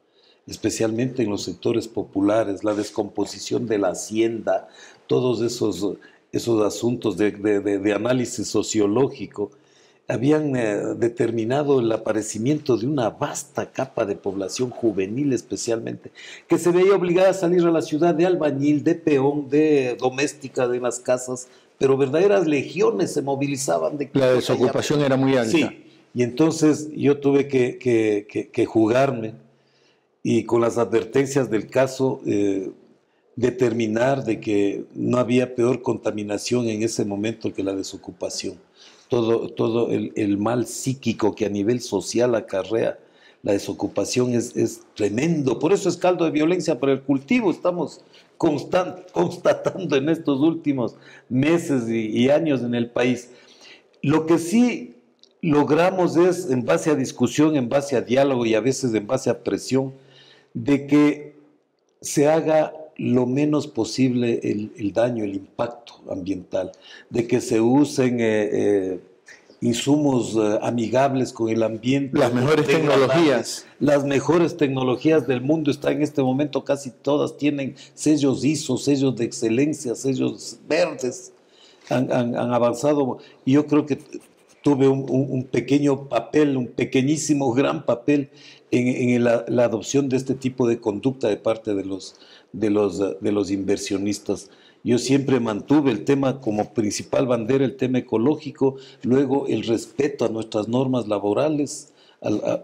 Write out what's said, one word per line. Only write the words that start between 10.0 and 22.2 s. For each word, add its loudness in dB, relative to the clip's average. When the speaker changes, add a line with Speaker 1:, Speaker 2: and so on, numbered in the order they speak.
Speaker 1:
habían, 0
eh, -2
determinado 0
el 0
aparecimiento -2
de -4
una 0
vasta -8
capa -4
de -4
población -6
juvenil -2
especialmente, -6
que 2
se 2
veía 6
obligada 4
a 2
salir 2
a 4
la 2
ciudad 2
de 2
albañil, 0
de 2
peón, 0
de 2
doméstica -2
de -2
las -4
casas, -4
pero 4
verdaderas 2